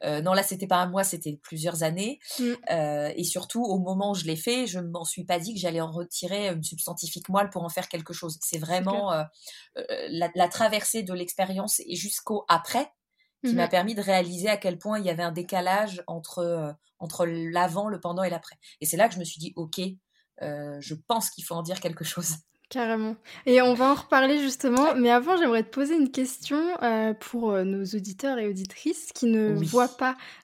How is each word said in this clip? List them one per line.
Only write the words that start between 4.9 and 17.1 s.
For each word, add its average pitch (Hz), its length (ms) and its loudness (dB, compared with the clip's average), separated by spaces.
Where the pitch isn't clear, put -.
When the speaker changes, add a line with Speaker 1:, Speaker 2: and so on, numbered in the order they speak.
Speaker 1:
suis - 200 -6
pas 175 160 0
dit 208 140 -6
que 202 40 -6
j'allais 165 220 -2
en 160 100 -4
retirer 180 600 -4
une 165 120 -4
substantifique 160 640 -8
moelle 196 220 2
pour 175 140 -6
en 165 40 -6
faire 180 200 -4
quelque 165 240 -8
chose. 165 300 -8
C'est - 160 -4
Speaker 2:
C'est - 20 -
Speaker 1:
vraiment, 190 480 0
Speaker 2:
clair. 156 200 0
Speaker 1:
euh, - 140 -6
euh, - 200 -6
la, 165 260 -2
la 180 100 6
traversée 214 560 0
de 185 120 -6
l'expérience 190 680 -2
et - 160 -8
jusqu'au 208 500 -4
après 226 460 2
qui 254 60 2
Speaker 2:
Mhm. 233 60 4
Speaker 1:
m'a 170 120 4
permis 190 260 2
de 202 80 -2
réaliser 180 460 2
à 208 80 4
quel 185 220 -2
point 214 200 -4
il 202 60 -4
y 180 60 2
avait 165 120 -2
un 170 80 -2
décalage 185 800 0
entre, 170 300 -10
euh, 170 340 -2
entre 175 260 -4